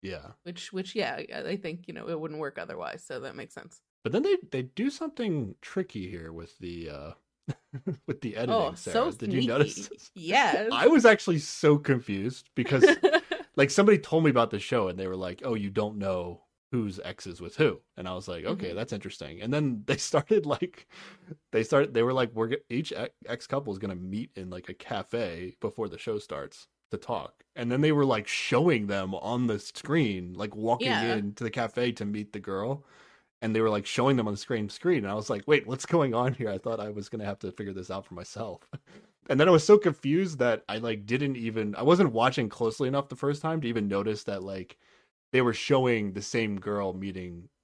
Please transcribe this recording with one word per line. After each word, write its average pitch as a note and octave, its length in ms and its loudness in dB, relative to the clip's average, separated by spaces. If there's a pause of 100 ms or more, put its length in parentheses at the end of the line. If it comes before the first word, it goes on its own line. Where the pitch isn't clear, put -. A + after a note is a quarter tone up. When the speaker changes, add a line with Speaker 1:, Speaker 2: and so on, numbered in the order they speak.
Speaker 1:
Yeah. F3+ 300 -12 (100)
Speaker 2:
Which, F3 300 -14
which, F#3 220 -8
yeah, D3 200 -2 (180)
I, - 180 -8
I G#3 60 -4
think, F3 300 -10
you E3+ 80 -12
know, - 140 -10
it E3 100 -4
wouldn't D#3 220 -8
work C#3+ 180 -8
otherwise, E2 460 -10
so B2+ 160 -10
that - 140 -12
makes - 200 -14
sense. - 260 -20 (240)
Speaker 1:
But - 60 -2
then G#3+ 100 0
they, F#4+ 160 2 (140)
they C3 100 -2
do G#3 300 -4
something G3+ 720 -4
tricky C#3+ 500 -6
here E2 200 -12
with E2 280 -14
the, E2+ 320 -10
uh, D2 200 -12 (360)
<laughs> - 600 -10
with - 140 -6
the G#2+ 160 -6
editing, A#2 100 -2
Speaker 2:
Oh, F3 280 0
Speaker 1:
Sarah. B3+ 360 0
Speaker 2:
so - 20 -
Speaker 1:
Did G#2+ 200 -4
you E3 80 2
notice D3 320 4
Speaker 2:
sneaky. - 160 -12
Speaker 1:
this? - 240 -20
Speaker 2:
Yes. G3+ 580 2
Speaker 1:
I A#3+ 160 6
was C#4+ 180 10
actually G3 340 8
so D3 400 4
confused A#2 760 -2
because, D4 440 6 (280)
Speaker 2:
<laughs> - 300 -10
Speaker 1:
like, - 140 6
somebody G3+ 280 8
told D#3+ 260 2
me D3+ 60 6
about A#2 200 4
the G2+ 80 -4
show, G#2+ 300 0
and F2+ 100 -8
they F#2+ 80 -4
were F#2 100 -4
like, F#2 280 -6
"Oh, A#2+ 100 0
you G2+ 160 -2
don't G#2+ 260 -2
know F2+ 480 -4 (260)
whose G#2 320 -4
ex - 240 -12
is F2 140 -12
with E2+ 160 -14
who." C#3+ 240 2 (160)
And F#2 100 -8
I F#2 80 -6
was F#2 120 -10
like, E2+ 180 -8
"Okay, G#2 260 -6
Speaker 2:
Mm-hmm. E2+ 40 -8
Speaker 1:
that's A2+ 180 -6
interesting." F#2 480 -12
And A2+ 120 -4
then C3+ 340 0
they C3 100 0
<laughs> - 20 -6
started, E3 460 2
like, - 420 -4 (680)
they A2 100 4
started, C#3 320 4
they A2+ 80 4
were B2+ 100 2
like, B2 200 0
"We're A2+ 160 0
g-, C3 80 -2 (120)
each C3 240 -4
e-, - 140 -6 (200)
ex A#2+ 200 -8
couple C3+ 260 -4
is G2 60 -8
gonna G2 160 -6
meet F#2 400 -8
in, F#2 160 -10
like, F2+ 180 -14
a F#2 60 -12
cafe F#2 840 -6
before G#2+ 280 -4
the - 100 -14
show G#2+ 200 -4
starts - 480 -12 (240)
to G2+ 80 -8
talk." - 440 -8 (120)
And A#2+ 160 -4
then C3 100 2
they D3+ 120 4
were, D3 120 4
like, A2 220 2
showing C#3 600 2
them G2 280 -2
on A#2+ 320 -2
the G#2+ 120 0
screen, G2+ 760 -2
like, G#2 200 -6
walking B2 460 0
Speaker 2:
Yeah. - 20 -2
Speaker 1:
into G#2 420 -2
the A2 60 -4
cafe B2 420 -2
to A2 120 -6
meet G#2 280 -6
the G#2+ 80 -8
girl. G#2+ 440 -4 (580)
And A2 120 0
they A2+ 60 4
were, A2+ 100 4
like, G#2 160 0
showing C3 300 2
them A2+ 100 0
on G#2 60 -2
the G2+ 40 -6
screen, G#2+ 320 -4
screen. F3 360 0
And G2 60 -4
I G#2 40 -4
was G#2+ 140 -6
like, G2+ 180 -2
"Wait, D3 200 4
what's B2+ 200 -6
going C#3+ 280 2
on B2 200 2
here?" A#2 140 -4
I G2 100 -4
thought A2+ 220 -4
I G#2 100 -6
was G#2 180 -10
gonna G#2+ 160 -8
have G2+ 160 -6
to F#2+ 120 -8
figure G2 200 -8
this F#2 180 -10
out F#2+ 160 -8
for F2+ 80 -16
myself. F#2+ 580 -12
<laughs> C#3 60 -12 (500)
And B2+ 100 2
then D#3 100 8
I - 20 10
was D#3 140 6
so G#3 140 10
confused D#3+ 600 0
that A#2+ 300 2
I, G#2+ 100 -4
like, A2+ 280 -4
didn't C3+ 300 0
even, A2 380 -2
I - 80 -4
wasn't E3 300 6
watching A#2+ 360 2
closely A#2 400 -2
enough C#3 200 -2
the C3 80 -10
first D3 260 -2
time D#3+ 180 -2
to B2+ 80 -2
even A2+ 200 0
notice G2+ 360 -2
that, G2 180 -6
like, F#2+ 340 -10 (560)
they C3 100 8
were A#2+ 100 4
showing A#2 600 2
the G2+ 100 -6
same G#2+ 360 -2
girl G2+ 340 -2
meeting F2+ 560 -10 (140)